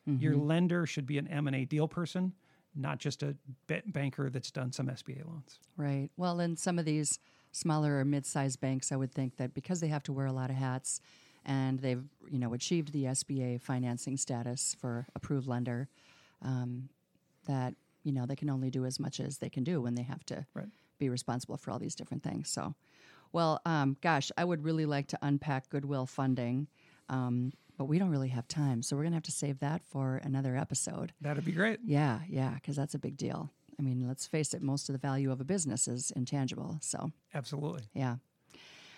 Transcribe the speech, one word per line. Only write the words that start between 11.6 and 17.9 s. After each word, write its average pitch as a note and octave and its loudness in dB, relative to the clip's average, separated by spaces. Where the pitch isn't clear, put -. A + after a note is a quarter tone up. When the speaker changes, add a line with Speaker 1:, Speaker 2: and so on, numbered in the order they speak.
Speaker 2:
they've, B2+ 2
you C#3+ 0
know, A#2+ 2
achieved D3 0
the C#3 2
S B2+ 0
B C3+ 0
A B2 0
financing B2 0
status B2 -2
for A#2+ -4
approved C3+ -2
lender, B2 0
um, B2+ -2
that, C3 0